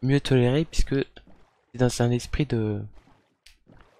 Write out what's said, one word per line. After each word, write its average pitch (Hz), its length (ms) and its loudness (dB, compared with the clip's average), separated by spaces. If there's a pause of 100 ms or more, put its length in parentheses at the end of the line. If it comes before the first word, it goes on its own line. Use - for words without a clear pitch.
mieux 139 180 2
toléré, 131 460 2
puisque - 300 2
c'est - 840 -12
dans 123 240 2
un 120 80 2
esprit 120 340 -2
de, 107 400 -4 (1160)